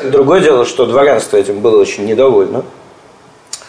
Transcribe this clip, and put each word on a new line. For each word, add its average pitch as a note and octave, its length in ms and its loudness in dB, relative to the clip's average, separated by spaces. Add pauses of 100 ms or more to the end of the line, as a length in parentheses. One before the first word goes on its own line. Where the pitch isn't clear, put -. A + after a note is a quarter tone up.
Другое C#3 380 2
дело, C3+ 260 2
что A#2+ 200 -2
дворянство A#2+ 500 0
этим G2+ 240 -2
было G#2+ 200 2
очень G2 240 -4
недовольно, A2+ 600 0 (1040)